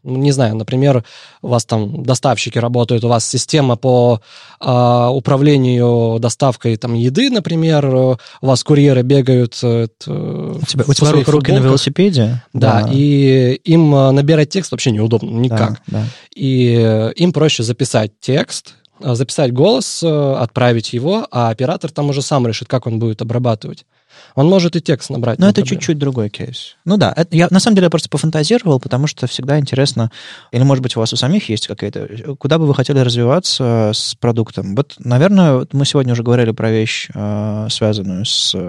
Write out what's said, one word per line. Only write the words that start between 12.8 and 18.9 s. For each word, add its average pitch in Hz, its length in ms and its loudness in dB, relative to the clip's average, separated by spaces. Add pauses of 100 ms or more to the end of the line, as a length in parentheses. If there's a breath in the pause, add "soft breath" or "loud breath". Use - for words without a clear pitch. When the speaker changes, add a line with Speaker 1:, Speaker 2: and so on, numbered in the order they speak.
Speaker 2:
Да. 113 100 -2
Speaker 1:
и 135 720 4
им, 160 280 4
э, 135 180 4
набирать 147 380 2
текст 185 220 -4
вообще 127 200 -2
неудобно 110 400 0
Speaker 2:
Да, 113 60 -4
Speaker 1:
никак. 113 500 -2
Speaker 2:
да. 107 180 -4 (280 loud breath)
Speaker 1:
И, 127 480 0
э, 110 360 0
им 170 160 2
проще 147 300 0
записать 113 580 -2
текст, - 540 -4 (260)